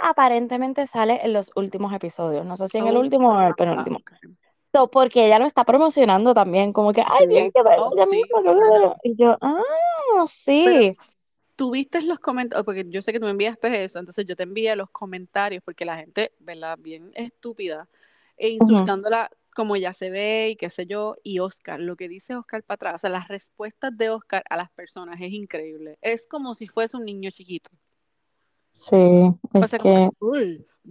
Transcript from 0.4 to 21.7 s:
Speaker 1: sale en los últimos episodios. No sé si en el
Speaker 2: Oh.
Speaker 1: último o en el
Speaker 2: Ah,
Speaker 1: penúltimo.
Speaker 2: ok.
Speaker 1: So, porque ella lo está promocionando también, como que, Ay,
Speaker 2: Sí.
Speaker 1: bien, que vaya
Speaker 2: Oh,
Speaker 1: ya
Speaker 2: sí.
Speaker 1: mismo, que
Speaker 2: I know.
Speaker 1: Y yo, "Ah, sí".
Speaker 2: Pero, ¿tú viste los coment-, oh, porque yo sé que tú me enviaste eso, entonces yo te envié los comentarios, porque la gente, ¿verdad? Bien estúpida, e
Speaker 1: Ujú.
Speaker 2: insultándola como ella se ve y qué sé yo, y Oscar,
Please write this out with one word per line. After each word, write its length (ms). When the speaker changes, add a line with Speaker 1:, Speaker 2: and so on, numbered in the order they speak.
Speaker 1:
sale 360
en 80
los 240
últimos 380
episodios. 520
No 120
sé 100
si 120
en 80
el 80
Speaker 2:
Oh. 40
Speaker 1:
último 300
o 100
en 80
el 60
Speaker 2:
Ah, 20
Speaker 1:
penúltimo. 440
Speaker 2:
ok. 120
Speaker 1:
So, 160
porque 380
ella 120
lo 60
está 200
promocionando 680
también, 400
como 200
que, 80
Ay, 240
Speaker 2:
Sí. 20
Speaker 1:
bien, 240
que 100
vaya 220
Speaker 2:
Oh, 120
Speaker 1:
ya 100
Speaker 2:
sí. 60
Speaker 1:
mismo, 320
que 60
Speaker 2:
I 40
know. 500
Speaker 1:
Y 120
yo, 260
"Ah, 840
sí". 400
Speaker 2:
Pero, 400
¿tú 140
viste 320
los 160
coment-, 380
oh, 60
porque 260
yo 120
sé 120
que 60
tú 60
me 60
enviaste 520
eso, 160
entonces 260
yo 120
te 60
envié 340
los 120
comentarios, 760
porque 220
la 120
gente, 420
¿verdad? 400
Bien 360
estúpida, 720
e 120
Speaker 1:
Ujú. 140
Speaker 2:
insultándola 560
como 220
ella 160
se 180
ve 420
y 40
qué 140
sé 160
yo, 380
y 160
Oscar, 420